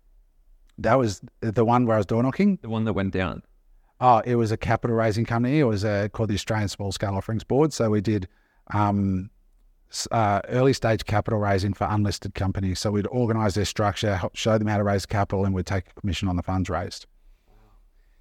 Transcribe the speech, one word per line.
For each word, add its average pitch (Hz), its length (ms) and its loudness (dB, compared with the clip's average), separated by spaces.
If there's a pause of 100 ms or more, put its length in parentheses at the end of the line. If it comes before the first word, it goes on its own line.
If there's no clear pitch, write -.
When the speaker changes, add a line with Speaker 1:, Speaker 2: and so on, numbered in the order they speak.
(760)
Speaker 1:
That 113 220 4
was 113 220 -2 (200)
the 113 240 0
one 120 220 4
where 113 80 4
I - 20 4
was 104 80 2
door 113 160 0
knocking? 185 400 2
Speaker 2:
The 113 80 -12
one 110 160 -2
that 110 80 0
went 95 200 0
down. 92 280 -2 (600)
Speaker 1:
Oh, 120 220 8
it 123 80 0
was 117 180 2
a 110 60 -2
capital 117 380 0
raising 113 300 2
company. 123 340 0
It 151 60 4
was, 107 200 0
uh, 104 260 0
called 110 180 -2
the 101 60 0
Australian 107 340 -2
Small 101 220 -6
Scale 98 220 -4
Offerings 98 300 -4
Board. 143 280 2
So 113 200 0
we 107 100 2
did, 101 260 -2 (460)
um, 101 560 0 (600)
s-, - 200 -8
uh, 101 380 2
early 127 240 2
stage 113 320 -2
capital 107 340 -2
raising 101 360 0
for 107 120 -2
unlisted 101 460 -2
companies. 95 460 -2
So 110 100 -2
we'd 101 180 0
organise 113 460 0
their 101 120 0
structure, 104 500 -2
help 87 200 -6
show 110 220 2
them 107 100 0
how 107 100 0
to 104 60 2
raise 101 220 0
capital, 98 400 0
and 98 80 0
we'd 92 140 -2
take 95 200 -4
a - 140 -20
commission 98 260 -2
on 90 80 0
the 85 60 0
funds 92 260 -2
raised. 90 380 -6 (1160)